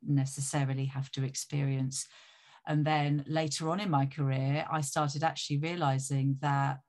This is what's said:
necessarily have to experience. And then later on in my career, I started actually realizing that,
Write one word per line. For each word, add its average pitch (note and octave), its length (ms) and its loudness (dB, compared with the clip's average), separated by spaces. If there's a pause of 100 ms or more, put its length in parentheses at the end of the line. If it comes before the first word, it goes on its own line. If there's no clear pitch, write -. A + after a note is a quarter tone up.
necessarily C3+ 800 0
have C3+ 280 -6
to C3+ 100 -2
experience. C3+ 800 -2 (640)
And D3+ 180 2
then D3 420 2
later D#3+ 420 -2
on F3 100 0
in G#3 100 -2
my C#3 160 4
career, C#3 640 0
I D#3 100 0
started D3 420 0
actually D#3 340 -2
realizing C#3 840 0
that, C#3 480 0